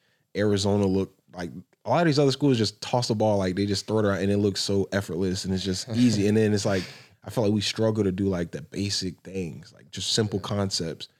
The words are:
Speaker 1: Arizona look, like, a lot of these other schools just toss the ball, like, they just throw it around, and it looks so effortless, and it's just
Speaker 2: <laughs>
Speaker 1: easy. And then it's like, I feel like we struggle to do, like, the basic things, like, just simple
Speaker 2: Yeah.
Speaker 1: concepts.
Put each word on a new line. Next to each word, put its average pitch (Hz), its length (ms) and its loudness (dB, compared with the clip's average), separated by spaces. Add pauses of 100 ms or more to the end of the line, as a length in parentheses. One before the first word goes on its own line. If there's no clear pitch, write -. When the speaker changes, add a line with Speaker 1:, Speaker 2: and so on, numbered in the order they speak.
(360)
Speaker 1:
Arizona 101 500 2
look, 95 280 0 (200)
like, 90 160 -8 (340)
a 104 60 -4
lot 147 100 4
of 175 60 4
these 147 120 2
other 139 140 6
schools 135 260 2
just 107 220 0
toss - 280 -2
the 123 60 0
ball, 107 240 2
like, 92 180 0
they 101 100 0
just 101 200 -2
throw 107 140 0
it 104 40 2
around, 98 140 2
and 98 140 0
it 101 60 2
looks 101 220 0
so 98 320 0
effortless, 92 520 -2
and 95 100 -2
it's 92 100 -4
just 92 240 -4
Speaker 2:
<laughs> 110 60 -8
Speaker 1:
easy. 110 340 4
And 107 80 4
then 107 160 4
it's 101 140 0
like, 95 160 0 (420)
I - 60 -12
feel 120 140 0
like 104 80 2
we 107 80 2
struggle 110 440 0
to 92 80 0
do, 98 140 -2
like, 87 240 -2
the 73 120 -10
basic 98 600 -6
things, 90 520 -10
like, - 160 -20
just - 220 -6
simple 107 300 0
Speaker 2:
Yeah. - 60 -10
Speaker 1:
concepts. 98 600 -4 (120)